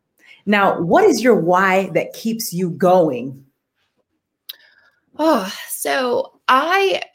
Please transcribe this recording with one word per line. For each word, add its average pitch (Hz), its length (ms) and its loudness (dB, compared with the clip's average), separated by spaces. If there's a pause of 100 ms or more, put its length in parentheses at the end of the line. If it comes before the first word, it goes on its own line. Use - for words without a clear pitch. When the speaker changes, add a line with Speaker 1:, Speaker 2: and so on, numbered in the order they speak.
(440)
Speaker 1:
Now, 202 360 2
what 233 240 4
is 262 180 2
your 240 120 4
why 185 600 2
that - 180 -2
keeps - 400 -8
you 175 180 -4
going? 151 720 0 (1700)
Speaker 2:
Oh, 247 340 0 (160)
so 269 720 -4 (100)
I, 349 540 0 (120)